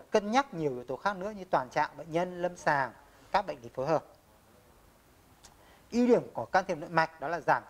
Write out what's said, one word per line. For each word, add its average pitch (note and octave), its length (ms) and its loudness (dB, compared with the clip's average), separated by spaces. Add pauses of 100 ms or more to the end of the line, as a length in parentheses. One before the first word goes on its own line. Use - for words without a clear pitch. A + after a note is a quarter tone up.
(120)
cân G#3 200 2
nhắc C4+ 220 0
nhiều D#3 180 -2
yếu B2 120 -8
tố C3 140 -6
khác G3+ 200 -2
nữa F#3+ 140 -8
như G3 140 -12
toàn C3 240 0
trạng D3+ 280 -2
bệnh D#3 140 -14
nhân, F3 300 -2
lâm F3 160 -4
sàng, C3+ 360 2 (380)
các G3 140 2
bệnh D3 160 -10
lý A#2 120 -16
phối C3 140 -4
hợp. D#3 180 2 (1900)
Ưu A#3+ 160 4
điểm G3 260 4
của A#2 120 -6
can F#3 220 2
thiệp F#3 80 -2
nội D#3+ 140 -12
mạch E3 300 0
đó C3+ 80 -8
là E3+ 120 -4
giảm C#3 300 2